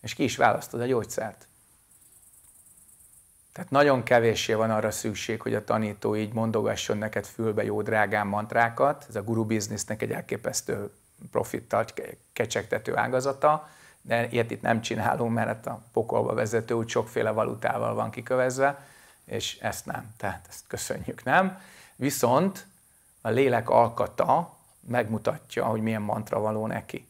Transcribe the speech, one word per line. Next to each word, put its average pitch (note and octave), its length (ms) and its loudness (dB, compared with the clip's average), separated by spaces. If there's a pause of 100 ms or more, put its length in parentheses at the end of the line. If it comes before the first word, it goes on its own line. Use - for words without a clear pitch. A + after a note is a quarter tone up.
És - 120 -8
ki D3+ 100 -2
is - 120 0
választod B2 460 2
a B2 40 -2
gyógyszert. A2 640 -4 (2000)
Tehát - 180 -10
nagyon C#3 320 6
kevéssé A#2 500 4
van A2 180 2
arra G#2+ 200 2
szükség, A2 500 -4
hogy A2+ 140 -2
a G#2+ 80 -2
tanító A2 520 -2
így G#2+ 180 -2
mondogasson A2 640 0
neked G#2+ 280 -4
fülbe A2 380 -2
jó G#2+ 180 0
drágán G#2 460 2
mantrákat. A#2 800 2
Ez A2+ 60 -16
a G2+ 80 -4
guru A2+ 220 0
biznisznek G#2+ 560 -4
egy A2 100 -4
elképesztő A#2 800 -6 (400)
profittal A2+ 540 0
ke-, - 320 -12 (160)
kecsegtető A2+ 640 -2
ágazata, C3 720 2 (320)
de A#2 300 0
ilyet A#2 200 0
itt A2 100 -8
nem A2+ 200 2
csinálunk, A#2 520 0
mert A2+ 140 0
hát - 200 -6
a - 140 -8 (120)
pokolba A#2 400 0
vezető A2+ 400 0
út A#2 160 -2
sokféle A2+ 420 0
valutával A2+ 640 -2
van A2+ 160 -2
kikövezve, B2+ 760 0 (380)
és - 340 -8
ezt - 260 -6
nem. - 320 -10
Tehát F#2 320 -6
ezt - 180 -18
köszönjük, - 560 -8
nem? F#3+ 380 2 (340)
Viszont C#3 680 2 (560)
a A2+ 80 -2
lélek A#2 400 4
alkata, A#2 880 4 (300)
megmutatja, A2+ 800 -2
hogy A2 160 0
milyen A2 200 -2
mantra G#2+ 380 -4
való G#2+ 280 -2
neki. - 420 -8